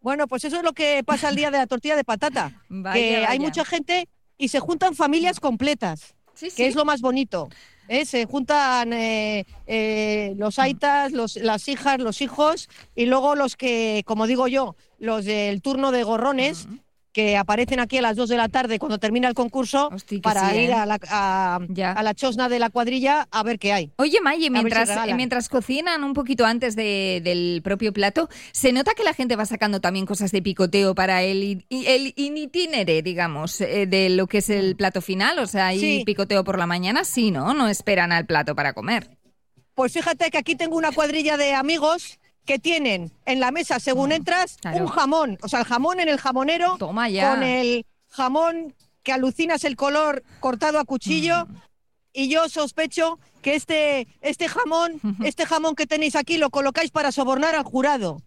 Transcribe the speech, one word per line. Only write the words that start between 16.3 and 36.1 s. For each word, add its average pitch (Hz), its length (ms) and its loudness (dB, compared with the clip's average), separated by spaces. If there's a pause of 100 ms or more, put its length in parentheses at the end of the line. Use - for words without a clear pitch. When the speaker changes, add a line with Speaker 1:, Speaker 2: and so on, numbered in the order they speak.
Speaker 2:
Ujú. 208 120 -16 (360)
Speaker 1:
que 208 220 2
aparecen 214 440 0
aquí 247 180 0
a 240 60 2
las 226 120 2
dos 233 140 -2
de 240 80 2
la 233 100 2
tarde 226 300 0
cuando 214 220 -4
termina 233 280 2
el 247 60 2
concurso 262 580 0
Speaker 2:
Hosti, 196 260 -8
que 190 40 -6
Speaker 1:
para 196 300 2
Speaker 2:
sí, 208 60 2
Speaker 1:
ir 240 120 2
Speaker 2:
¿eh? 247 40 4
Speaker 1:
a 220 120 2
la, 208 140 -2 (100)
a, 190 580 0
Speaker 2:
Ya. 185 240 -2
Speaker 1:
a 208 120 -2
la 214 100 0
chosna 247 340 -2
de 240 120 0
la 233 100 2
cuadrilla 262 640 0
a 226 100 0
ver 220 160 -2
qué 202 160 0
hay. 170 220 -2
Speaker 2:
Oye, 311 260 4
Maye, 320 240 0
Speaker 1:
A 294 60 2
ver 247 80 2
si 254 60 2
Speaker 2:
mientras, 226 240 2
Speaker 1:
regalan. 208 280 0
Speaker 2:
mientras 247 320 -2
cocinan 294 540 -2
un 277 100 -2
poquito 247 320 0
antes 226 300 0
de, 196 480 -2
del 175 400 0
propio 202 280 -2
plato, 202 380 0 (220)
¿se 262 200 2
nota 269 220 2
que 453 100 -2
la 339 120 2
gente 240 200 -2
va 208 120 -2
sacando 208 340 -2
también 190 240 0
cosas 196 260 -2
de 190 120 0
picoteo 190 500 2
para 185 300 2
el 196 200 0
i-, 196 260 -4
i-, 254 180 -4
el 254 300 4
in 285 200 -2
itinere, 285 640 0
digamos, 165 600 -4
eh, 196 260 0
de 190 220 2
lo 185 180 4
que 208 100 0
es 208 140 0
el 190 240 2
Speaker 1:
Mm. - 20 -20
Speaker 2:
plato 190 240 0
final? 202 380 0
O 226 80 0
sea, 190 200 2
¿hay 185 120 0
Speaker 1:
Sí. 277 260 0
Speaker 2:
picoteo 202 380 0